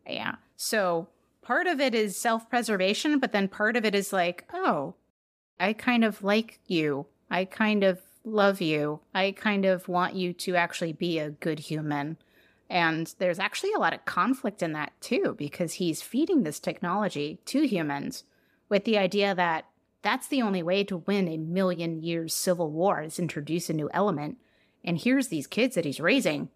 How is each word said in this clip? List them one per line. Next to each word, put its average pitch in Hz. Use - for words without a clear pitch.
Yeah. -
So 180
part 320
of 302
it 254
is 214
self-preservation, 226
but 262
then 196
part 214
of 240
it 208
is 202
like, 180
"Oh, 196
I 196
kind 233
of 214
like 214
you. 151
I 180
kind 214
of 185
love 202
you. 151
I 196
kind 196
of 185
want 180
you 180
to 180
actually 170
be 170
a 151
good 156
human." 151
And 165
there's 180
actually 208
a 392
lot 165
of -
conflict 214
in 165
that, 151
too, 262
because 156
he's 165
feeding 302
this 151
technology 175
to 285
humans 151
with 202
the 220
idea 196
that 170
that's 240
the 269
only 196
way 196
to 196
win 196
a 160
million 165
years 165
civil 170
war 160
is 156
introduce 160
a 170
new 151
element. 160
And 175
here's 254
these 143
kids 233
that 170
he's 143
raising. 170